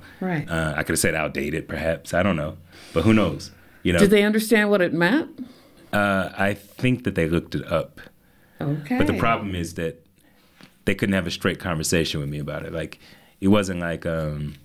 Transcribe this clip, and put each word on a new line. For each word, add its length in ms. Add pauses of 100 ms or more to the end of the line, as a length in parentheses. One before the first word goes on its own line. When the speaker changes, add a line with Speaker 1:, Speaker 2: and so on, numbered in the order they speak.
(200)
Speaker 1:
Right. 280
Speaker 2:
Uh, 280
I 60
could 100
have 60
said 160
outdated, 520
perhaps. 480
I 80
don't 140
know. 220 (340)
But 120
who 100
knows, 360 (320)
you 120
know? 40
Speaker 1:
Did 120
they 120
understand 480
what 120
it 100
meant? 540 (460)
Speaker 2:
Uh, 440
I 180
think 500
that 100
they 140
looked 260
it 160
up. 300 (600)
Speaker 1:
Okay. 380
Speaker 2:
But 80
the 80
problem 400
is 200
that 300 (800)
they 100
couldn't 200
have 120
a 40
straight 280
conversation 600
with 80
me 100
about 280
it. 60
Like, 260 (420)
it 80
wasn't 320
like, 260
um, 480 (100)